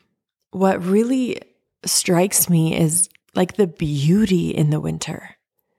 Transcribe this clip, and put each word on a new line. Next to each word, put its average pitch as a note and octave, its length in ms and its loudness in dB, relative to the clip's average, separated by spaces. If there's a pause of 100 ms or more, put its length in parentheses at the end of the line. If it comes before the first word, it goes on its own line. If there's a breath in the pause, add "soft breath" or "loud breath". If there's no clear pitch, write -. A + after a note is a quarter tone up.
(520)
what F#3+ 300 0
really A#3 580 0 (440)
strikes F#3+ 640 0
me D#3+ 280 2
is, D#3+ 320 0 (260)
like, F3+ 220 -2
the G3+ 100 2
beauty E3 840 0
in D3+ 200 0
the D3+ 100 0
winter. - 560 -8 (420)